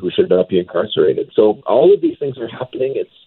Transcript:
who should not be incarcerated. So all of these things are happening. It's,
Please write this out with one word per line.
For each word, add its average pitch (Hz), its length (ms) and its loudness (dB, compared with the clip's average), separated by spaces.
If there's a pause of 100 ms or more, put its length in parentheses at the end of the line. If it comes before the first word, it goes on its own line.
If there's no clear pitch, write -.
who 90 100 -4
should 92 180 0
not 90 200 2
be 92 100 0
incarcerated. 87 720 -2
So 107 320 2
all 359 300 4
of - 60 0
these - 180 -4
things 131 200 -8
are 113 100 -10
happening. 127 480 -8
It's, - 180 -8 (120)